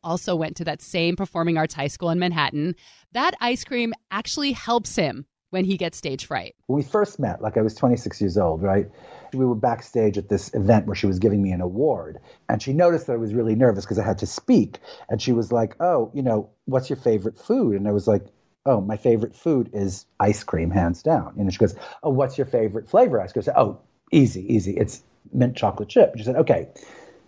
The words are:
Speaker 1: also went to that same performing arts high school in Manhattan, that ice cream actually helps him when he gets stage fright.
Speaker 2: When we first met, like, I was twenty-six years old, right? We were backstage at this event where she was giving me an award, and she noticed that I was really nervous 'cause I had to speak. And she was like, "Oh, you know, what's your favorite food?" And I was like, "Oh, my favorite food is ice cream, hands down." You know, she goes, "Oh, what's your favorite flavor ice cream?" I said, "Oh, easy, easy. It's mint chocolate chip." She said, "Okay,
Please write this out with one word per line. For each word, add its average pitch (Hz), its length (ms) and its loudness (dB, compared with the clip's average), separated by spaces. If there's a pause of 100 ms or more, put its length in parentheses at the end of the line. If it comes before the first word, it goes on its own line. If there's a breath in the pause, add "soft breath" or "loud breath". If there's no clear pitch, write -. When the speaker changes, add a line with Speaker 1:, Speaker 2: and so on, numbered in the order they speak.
Speaker 1:
also 180 320 -2
went 160 220 -4
to 165 80 -8
that 156 160 -6
same 170 340 -2
performing 170 420 -2
arts 156 160 -2
high 143 140 -4
school 170 220 -4
in 170 100 0
Manhattan, 160 560 -2 (380 soft breath)
that 302 260 0
ice 240 240 -2
cream 233 300 -4 (180)
actually 247 400 -4
helps - 460 -2
him 143 280 -2 (260)
when 185 140 -2
he 190 120 0
gets 165 200 -6
stage 135 280 -8
fright. - 280 -8 (140)
Speaker 2:
When 131 100 0
we 143 60 0
first 202 340 0
met, 101 240 -4
like, 107 160 -6
I 113 60 4
was 110 100 0
twenty-six - 480 0
years 92 160 0
old, 82 240 0
right? 98 260 2 (460 loud breath)
We 131 120 0
were 123 100 2
backstage 110 600 0
at 95 120 -6
this - 240 -2
event 104 320 4
where 101 100 -4
she 104 120 0
was 92 100 0
giving 101 240 2
me 98 100 0
an 90 100 -2
award, 92 580 -2 (300 soft breath)
and 113 120 -2
she 135 120 -4
noticed 165 340 4
that 131 60 -2
I 117 40 0
was 110 160 -4
really 113 220 0
nervous 110 300 4
'cause 104 120 -2
I 107 60 0
had 104 160 -2
to 104 80 -4
speak. - 520 2 (300 loud breath)
And 113 100 -2
she 127 120 -2
was 117 200 0
like, 113 280 0
"Oh, 160 340 0
you 139 80 -4
know, 110 280 0 (160)
what's 131 220 -2
your 131 100 -4
favorite 110 420 0
food?" 196 380 0
And 98 100 -2
I 104 40 0
was 101 160 0
like, 104 180 2 (420)
"Oh, 123 120 2
my 104 180 -4
favorite 117 380 0
food 139 380 0
is 98 320 -4 (140)
ice 104 240 0
cream, 82 260 -2
hands 87 320 0
down." 143 340 0
You 101 100 -4
know, 92 40 0
she 90 80 -4
goes, 104 160 4 (300 loud breath)
"Oh, 151 80 0
what's 131 260 0
your 135 80 0
favorite 110 420 -2
flavor 202 320 4
ice 92 140 -6
cream?" 110 80 -2
I - 40 -12
said, 143 120 -2
"Oh, 104 220 2 (320)
easy, 101 420 4
easy. 98 240 0
It's - 240 -2 (320)
mint 127 220 2
chocolate 104 340 -2
chip." - 260 6
She 107 80 -10
said, 123 120 -4
"Okay, 110 320 2 (600 loud breath)